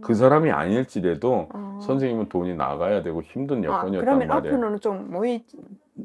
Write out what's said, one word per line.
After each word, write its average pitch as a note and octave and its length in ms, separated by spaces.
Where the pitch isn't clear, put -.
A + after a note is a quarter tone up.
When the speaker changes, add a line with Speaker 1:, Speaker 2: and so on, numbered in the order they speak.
Speaker 1:
그 A#2 120
사람이 C3+ 380
아닐지라도 F#2 1000
Speaker 2:
아. G3 300
Speaker 1:
선생님은 A#2+ 480
돈이 F2+ 260
나가야 D#2+ 480
되고 E2 200
힘든 C3 400
Speaker 2:
아, D#2 40
Speaker 1:
여건이었단 F#3+ 380
Speaker 2:
그러면 C4 220
Speaker 1:
말이에요. - 260
Speaker 2:
앞으로는 G#3+ 260
좀 G3+ 320
모이-, A3+ 320